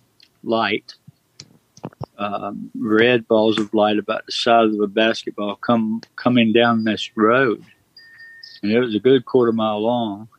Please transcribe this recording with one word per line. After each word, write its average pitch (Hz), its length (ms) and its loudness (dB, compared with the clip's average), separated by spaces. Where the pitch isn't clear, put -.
light, 113 520 -2
um, 101 600 -8
red 113 500 2
balls 110 300 2
of 104 160 -6
light 107 240 2
about 107 280 -6
the - 60 -14
size 117 420 2
of 104 60 -4
a 104 60 0
basketball 104 720 -4
come, 113 460 -2
coming 120 360 0
down 117 320 2
this 104 320 -4
road. 113 480 2
And 104 100 -2
it 120 80 4
was 120 140 -2
a 104 60 0
good 131 240 4
quarter 120 280 2
mile 110 280 -2
long 113 480 -4